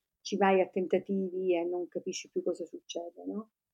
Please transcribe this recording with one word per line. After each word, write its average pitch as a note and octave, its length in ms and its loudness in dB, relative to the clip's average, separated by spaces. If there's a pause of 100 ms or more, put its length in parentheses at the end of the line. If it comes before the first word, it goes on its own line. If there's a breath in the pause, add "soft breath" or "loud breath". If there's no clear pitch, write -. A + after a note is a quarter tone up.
(220)
ci - 160 -4
vai G3 220 6
a F3+ 80 4
tentativi F#3 880 0
e E3+ 80 2
non F3 240 -4
capisci - 420 -8
più F3+ 140 -4
cosa F3 220 -2
succede, F3 600 -12
no? G3+ 260 -8 (220)